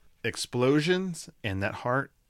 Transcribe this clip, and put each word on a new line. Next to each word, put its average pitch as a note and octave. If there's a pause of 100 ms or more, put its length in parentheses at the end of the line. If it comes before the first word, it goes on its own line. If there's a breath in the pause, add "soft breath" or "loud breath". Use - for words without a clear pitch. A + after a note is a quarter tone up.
(420)
explosions, D3+ (140)
and G2
that A2
heart B2+ (180)